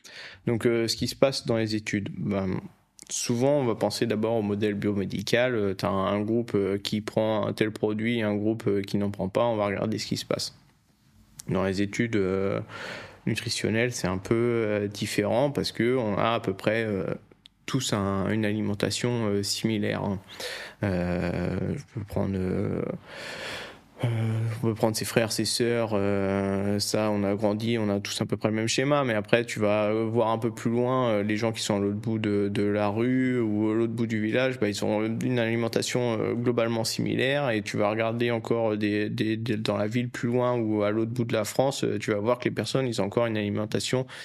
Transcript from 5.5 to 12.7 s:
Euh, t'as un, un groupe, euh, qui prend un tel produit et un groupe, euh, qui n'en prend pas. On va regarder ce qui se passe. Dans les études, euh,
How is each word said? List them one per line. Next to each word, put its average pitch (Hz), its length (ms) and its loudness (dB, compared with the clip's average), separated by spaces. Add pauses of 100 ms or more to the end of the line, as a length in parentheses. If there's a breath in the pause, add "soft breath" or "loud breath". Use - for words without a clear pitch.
Euh, 101 220 0
t'as 98 140 0
un, 95 180 2
un 101 140 2
groupe, 117 340 0
euh, 98 240 2
qui 104 220 -2
prend 110 440 0
un 107 80 -2
tel 110 180 0
produit 110 460 0
et 113 60 0
un 104 100 2
groupe, 110 320 0
euh, 101 160 2
qui 98 160 -2
n'en 101 140 0
prend 95 180 -4
pas. 117 160 4
On 117 100 2
va 104 120 2
regarder 110 320 -2
ce - 80 -6
qui 110 100 -2
se - 80 -6
passe. - 320 -4 (920)
Dans 95 140 0
les 98 200 0
études, 113 320 -2
euh, 98 460 0 (680 loud breath)